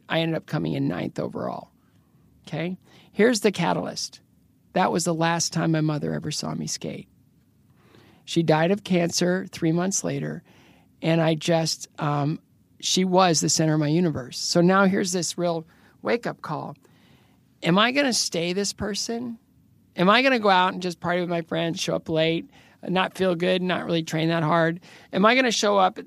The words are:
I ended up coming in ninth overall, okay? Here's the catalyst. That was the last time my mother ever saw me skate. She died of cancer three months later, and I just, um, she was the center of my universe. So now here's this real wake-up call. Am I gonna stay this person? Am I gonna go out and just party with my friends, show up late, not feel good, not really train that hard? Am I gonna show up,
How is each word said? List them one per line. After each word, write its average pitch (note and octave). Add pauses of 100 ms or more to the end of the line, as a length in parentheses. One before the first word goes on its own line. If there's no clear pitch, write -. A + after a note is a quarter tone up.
I E3
ended E3
up -
coming D#3
in C#3
ninth -
overall, - (800)
okay? E3+ (340)
Here's A3
the G#3
catalyst. - (520)
That F#3+
was F#3
the F3
last E3
time E3
my D#3
mother D#3
ever D#3
saw D#3
me D#3
skate. - (1200)
She -
died D#3+
of G#3
cancer F3+
three E3
months F3+
later, D3+ (580)
and E3
I D#3+
just, D#3 (120)
um, D3 (400)
she -
was F3+
the E3
center D#3
of D#3
my D3
universe. D3+
So -
now F#3+
here's F#3+
this F3
real E3+ (360)
wake-up G#3+
call. D3 (880)
Am E3+
I A3+
gonna C4+
stay F3
this G3
person? A#3 (580)
Am F3+
I A3+
gonna C4
go G#3
out F#3
and F3+
just F3+
party F3
with F3
my E3+
friends, E3
show E3
up E3
late, D#3+ (380)
not F#3
feel F#3
good, F3+
not F3+
really E3
train D#3+
that E3
hard? E3 (340)
Am F#3+
I A3+
gonna C4
show G#3
up, F#3+